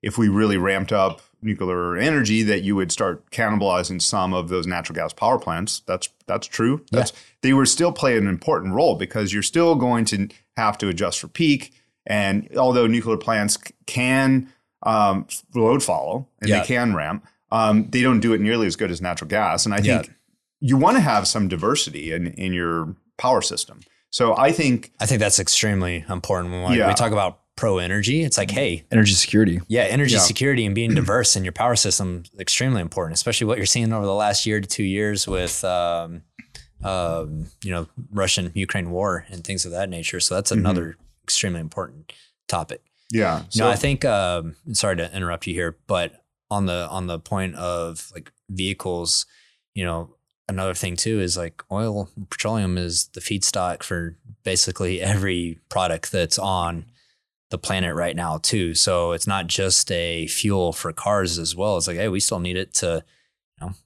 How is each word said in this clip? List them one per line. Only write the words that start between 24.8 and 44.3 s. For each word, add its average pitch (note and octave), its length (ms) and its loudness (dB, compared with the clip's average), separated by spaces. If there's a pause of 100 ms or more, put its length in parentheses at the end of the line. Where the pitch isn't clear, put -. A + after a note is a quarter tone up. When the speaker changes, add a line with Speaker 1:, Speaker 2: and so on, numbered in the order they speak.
Speaker 2:
I A2 80 -2
think G#2+ 140 2
that's G#2 180 4
extremely F#2 680 0
important. F2+ 440 -2
When F2+ 200 -2
we, A#2 60 4
Speaker 1:
Yeah. G2+ 100 4
Speaker 2:
we G2 60 2
talk A2+ 180 2
about G2 280 0 (140)
pro G2 240 2
energy, G#2 440 0
it's D3 160 0
like, F#2+ 120 0
hey, G2+ 400 -2
Speaker 3:
Energy G#2+ 220 6
security. F2+ 560 4
Speaker 2:
yeah, A2+ 140 2
energy A#2 320 2
Speaker 1:
Yeah. G2+ 60 6
Speaker 2:
security B2 440 2
and G2+ 100 0
being A2+ 200 0
diverse G#2+ 420 2
in F#2+ 80 -2
your F2+ 80 -6
power B2 240 0
system F2+ 460 0 (100)
is G2 80 -18
extremely B2 400 0
important, E2 340 -4
especially A#2 320 0
what A2 120 0
you're F#2+ 80 0
seeing A2+ 260 2
over G#2 140 -2
the G2 80 0
last G#2 320 2
year G#2+ 120 0
to G2 80 -4
two - 180 -4
years G2+ 440 -2
with, F2+ 360 -2
um, F2 580 -2 (600)
um, E2 640 -4 (160)
you G2 80 -6
know, E2+ 160 -4 (240)
Russian F#2+ 440 0
Ukraine F#2 360 -2
war F2+ 380 -2
and F2 160 -16
things F#2+ 200 -4
of F2 80 -8
that F#2+ 180 -4
nature. F2 300 -6
So - 140 0
that's G2+ 160 -2
Speaker 1:
Mm-hmm. A2 100 2
Speaker 2:
another F2 360 0 (280)
extremely F2 360 -2
important F#2 520 -10 (360)
topic. - 340 -6 (300)
Speaker 1:
Yeah. F2+ 300 2
Speaker 2:
No, E2+ 80 -16
Speaker 1:
So A2 180 2
Speaker 2:
I A#2+ 80 2
think, C#3+ 280 0
um, F2 520 0 (160)